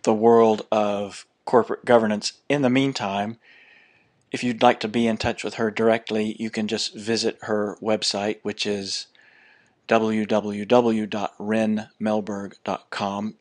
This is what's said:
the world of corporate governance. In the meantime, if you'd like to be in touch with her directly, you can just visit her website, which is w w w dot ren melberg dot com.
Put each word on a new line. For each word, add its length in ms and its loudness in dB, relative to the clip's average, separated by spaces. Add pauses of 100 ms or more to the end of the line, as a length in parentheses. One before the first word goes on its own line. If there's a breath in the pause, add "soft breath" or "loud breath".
the 100 2
world 580 6
of 540 -2 (200)
corporate 400 0
governance. 480 4 (160)
In 140 2
the 60 4
meantime, 680 0 (920 soft breath)
if 120 -6
you'd 200 -2
like 180 4
to 60 -4
be 200 0
in 100 0
touch 260 -4
with 120 -8
her 160 -2
directly, 680 0
you 100 -6
can 180 -4
just 280 -6
visit 480 -4
her 380 -4
website, 600 -2
which 240 -6
is 420 -6 (800 soft breath)
w 380 2
w 400 -2
w 400 4
dot 340 -6
ren 500 -2 (120)
melberg 520 -4 (100)
dot 260 -6
com. 520 -4